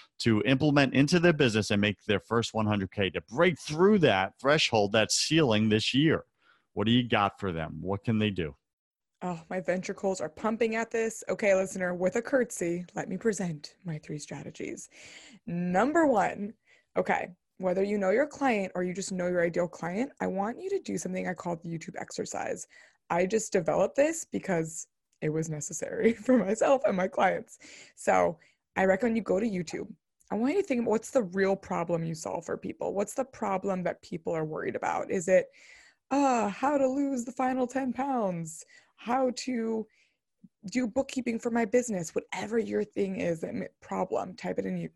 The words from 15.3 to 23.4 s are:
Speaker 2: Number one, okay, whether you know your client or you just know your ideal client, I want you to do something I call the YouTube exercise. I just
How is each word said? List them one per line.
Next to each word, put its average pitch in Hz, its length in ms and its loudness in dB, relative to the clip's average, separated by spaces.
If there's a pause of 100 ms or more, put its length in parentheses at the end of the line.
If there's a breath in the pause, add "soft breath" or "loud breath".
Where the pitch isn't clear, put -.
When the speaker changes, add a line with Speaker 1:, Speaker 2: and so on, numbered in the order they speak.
Speaker 2:
Number 190 600 2
one, 202 480 0 (420 soft breath)
okay, 180 360 0 (260)
whether 185 240 0
you 202 140 0
know 190 140 2
your 262 160 2
client 233 480 0
or 180 80 -2
you 180 100 -2
just 190 200 -6
know 180 160 -2
your 180 140 2
ideal 175 260 0
client, 185 520 -4
I 185 60 -2
want 196 340 -4
you 381 100 -8
to 392 100 0
do 196 180 -6
something 185 280 -6
I 180 80 -4
call 175 220 -6
the 165 120 -12
YouTube 165 300 -10
exercise. - 680 -8 (420 soft breath)
I 180 180 0
just 214 260 -4